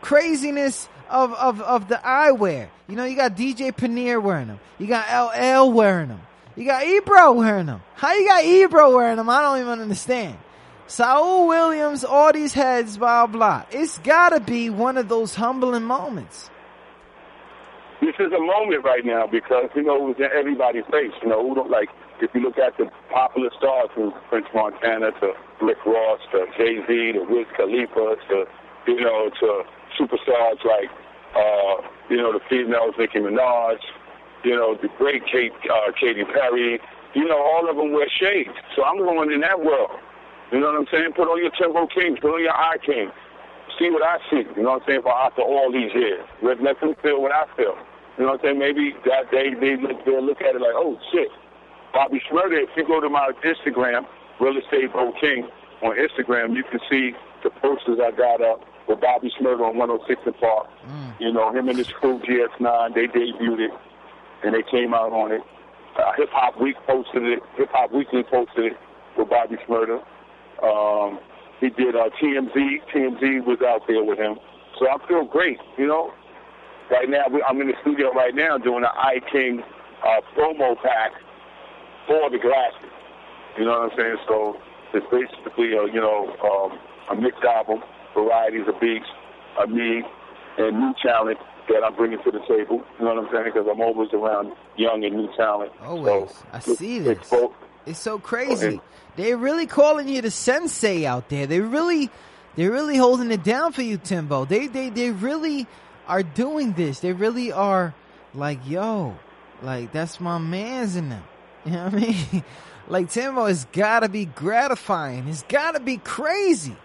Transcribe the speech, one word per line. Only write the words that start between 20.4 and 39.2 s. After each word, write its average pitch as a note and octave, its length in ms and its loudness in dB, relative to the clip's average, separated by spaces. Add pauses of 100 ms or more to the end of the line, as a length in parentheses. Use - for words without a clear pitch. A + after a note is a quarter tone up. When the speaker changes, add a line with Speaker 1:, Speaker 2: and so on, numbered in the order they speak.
Speaker 2:
face. C#3+ 220 0 (100)
You A2+ 60 -2
know, A2+ 180 2
who C3 80 -2
don't, C3 160 -2
like, G#2+ 180 2 (320)
if - 140 -2
you B2 80 0
look B2 160 -2
at B2+ 180 2
the A2+ 140 -2 (200)
popular B2+ 460 0
stars C3 380 2
from G#2 180 -2 (160)
French A2 260 -2
Montana A2 680 0
to F#2+ 120 0 (300)
Rick A2 240 0
Ross A2 340 2 (120)
to F#2+ 120 2 (140)
Jay-Z A#2 540 0
to G2 160 -2
Wiz A#2 180 0 (100)
Khalifa A2 600 0 (120)
to, G2 160 0 (420)
you A#2+ 140 2
know, A2 300 0 (100)
to G#2 220 2 (360)
superstars A#2+ 680 0
like, G#2+ 260 2 (440)
uh, G2+ 460 2 (300)
you A#2+ 80 2
know, A#2+ 140 2
the G#2 160 0
females, A#2 500 0
Nicki A2+ 220 0
Minaj, A2+ 580 2 (680)
you B2 100 2
know, A2+ 260 2
the G#2 80 -4 (100)
great C#3 320 2
Kate, B2 220 0 (180)
uh, G#2+ 280 2
Katy A2+ 260 0
Perry, B2 540 0 (360)
you D3 120 2
know, D#3+ 140 2
all D#3+ 300 2
of D3 60 -2
them D3+ 160 0
wear D3 160 2
shades. F#3+ 420 0 (260)
So - 80 2
I'm - 140 0
going E3 340 0